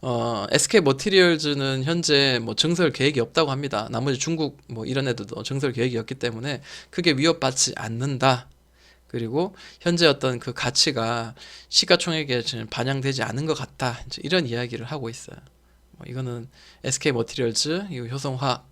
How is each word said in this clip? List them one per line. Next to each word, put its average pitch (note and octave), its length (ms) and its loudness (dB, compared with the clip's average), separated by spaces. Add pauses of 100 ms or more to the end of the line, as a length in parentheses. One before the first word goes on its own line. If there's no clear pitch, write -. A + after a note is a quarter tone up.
어, A#2 480 -2
에스케이 - 300 6
머티리얼즈는 D3 1040 4
현재 C#3+ 580 4
뭐 A2+ 140 -4
증설 E3 360 2
계획이 C#3 280 2
없다고 C#3+ 320 2
합니다. C3 400 -2
나머지 B2 260 0
중국 D#3 500 -2
뭐 A2 180 -8
이런 C3+ 240 -2
애들도 A2 340 -6
증설 C3+ 300 -2
계획이 A#2+ 240 0
없기 A2+ 180 -6
때문에 A#2+ 460 -4 (280)
크게 E3+ 280 0
위협받지 C#3 580 2
않는다. B2 720 0 (600)
그리고 C3 480 -2 (260)
현재 E3+ 260 4
어떤 C3 320 2
그 A#2+ 140 -8
가치가 A#2+ 840 0 (340)
시가총액에 D#3 760 2
지금 A2+ 240 -6
반영되지 C3 560 -2
않은 C#3 220 -4
것 D#3 100 0
같다. B2 520 -4
이제 - 160 -10
이런 E3 240 0
이야기를 A#2 380 -4
하고 C3 240 -6
있어요. - 260 -14 (600)
뭐 - 100 -16
이거는 B2 400 -6 (380)
에스케이 B2+ 260 0
머티리얼즈, B2+ 800 -2
이 C3 80 -8
효성화학 C3 720 -4